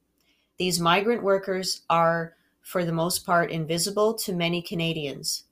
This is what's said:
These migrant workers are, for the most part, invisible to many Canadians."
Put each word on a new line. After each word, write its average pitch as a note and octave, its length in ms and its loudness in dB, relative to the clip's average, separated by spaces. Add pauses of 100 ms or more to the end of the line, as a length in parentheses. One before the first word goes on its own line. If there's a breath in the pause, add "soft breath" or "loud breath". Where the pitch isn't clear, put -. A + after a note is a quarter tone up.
(580)
These F3 240 0
migrant G3+ 420 2
workers F#3+ 680 0
are, E3 460 2 (260 soft breath)
for F3+ 220 -4
the E3+ 80 -2
most E3 340 -2
part, E3+ 240 4
invisible E3+ 680 0
to G#3+ 180 -6
many F3 280 0
Canadians." D#3+ 920 -4